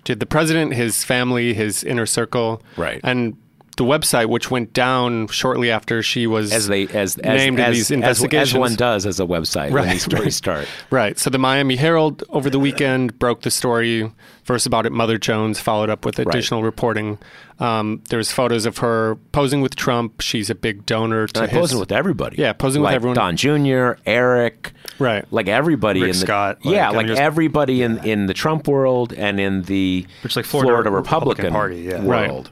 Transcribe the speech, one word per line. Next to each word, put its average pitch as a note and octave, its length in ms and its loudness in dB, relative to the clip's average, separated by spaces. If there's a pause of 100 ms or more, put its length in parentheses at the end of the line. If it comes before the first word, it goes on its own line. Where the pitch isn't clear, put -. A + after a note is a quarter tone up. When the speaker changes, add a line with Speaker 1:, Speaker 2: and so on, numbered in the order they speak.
Speaker 1:
to B2 140 -4
the A2 100 -4
president, D#3+ 480 0
his A#2 300 -2
family, B2 500 0
his G#2+ 300 -2
inner A#2+ 220 -2
circle. A2+ 560 -2 (140)
Speaker 2:
Right. - 280 -4
Speaker 1:
And B2 320 -2 (400)
the B2+ 80 0
website, C#3+ 420 2
which A2+ 240 -2
went B2 220 -2
down B2 560 0
shortly B2 420 0
after A2+ 320 -2
she A#2+ 240 -2
was G#2+ 260 0
Speaker 2:
As A2 140 0
they, G2 220 0
as, F#2+ 300 -2
as, - 40 -10 (220)
Speaker 1:
named B2+ 160 2
in B2 60 4
Speaker 2:
as, A#2+ 100 4
Speaker 1:
these A2+ 80 0
Speaker 2:
as, - 80 -2
Speaker 1:
investigations. C3 600 2
Speaker 2:
as C3+ 40 2
one A#2+ 160 2
does A2 320 2
as F#2+ 140 -2
a F#2 40 0
website E2 460 -2
when C3+ 140 2
Speaker 1:
Right, F2+ 80 0
Speaker 2:
these F2+ 100 -2
stories - 220 -2
Speaker 1:
right. - 80 0
Speaker 2:
start. D2 360 -4 (220)
Speaker 1:
Right. A#2 260 2
So - 140 -2
the C3 80 2
Miami C3 380 2
Herald D#3 540 2
over C#3 200 -2
the C3 80 2
weekend C3 640 0
broke A#2+ 220 0
the A#2+ 100 -4
story, A#2 580 0 (320)
first B2 240 -2
about A#2 180 2
it, A2+ 60 -2
Mother A#2 260 0
Jones G#2+ 440 -2
followed G#2+ 300 0
up G#2 140 -4
with A2+ 140 -4
Speaker 2:
Right. B2 80 -2
Speaker 1:
additional A2 380 -2
reporting. G#2+ 540 -2 (420)
Um, A2 480 -2
there's A2+ 220 -2
photos A#2 360 0
of A2 120 -4
her A2+ 380 0 (160)
posing C#3+ 300 0
with C3 120 -2
Trump. A#2+ 460 -2
She's G#2+ 280 -4
a A#2 60 -2
big G#2+ 320 -6
donor A2+ 420 0
to A2 140 -2
Speaker 2:
And G#2+ 80 -2
Speaker 1:
his - 80 2
Speaker 2:
posing C#3+ 220 2
with F#2 100 -4
everybody. A2 480 0
Speaker 1:
Yeah, A#2 140 2
posing C#3 300 0
with C#3+ 40 4
Speaker 2:
Like G2 100 2
Speaker 1:
everyone. B2 200 0
Speaker 2:
Don F#2 200 2
Junior, C3+ 720 2
Eric. A#2+ 640 2 (280)
Speaker 1:
Right. A2+ 320 0
Speaker 2:
Like G#2+ 160 0
everybody G#2+ 520 2
Speaker 3:
Rick F2+ 100 2
Speaker 2:
in - 40 0
the F2+ 120 -2
Speaker 3:
Scott, G2+ 380 -2
like, E3 100 2
Speaker 2:
Yeah, E3+ 140 2
Speaker 3:
and G#2+ 80 0
Speaker 2:
like A2 120 0
Speaker 3:
just A2+ 120 0
Speaker 2:
everybody D3 600 2
in, A2+ 220 0
in G#2 220 0
the F#2+ 80 0
Trump D#3 340 -2
world B2+ 440 2
and G2+ 280 -2
in G2 220 0
the F#2 440 0 (160)
Speaker 3:
Which, - 140 -6
like, A#2+ 80 -2
Florida C3 260 2
Speaker 2:
Florida A#2 200 4
Speaker 3:
Republican G2+ 560 0
Speaker 2:
Republican E2+ 60 -2
Speaker 3:
Party, F#2 300 -2
yeah. F#2 260 -4
Speaker 1:
Right. A2 220 2
Speaker 2:
world. C2 220 -10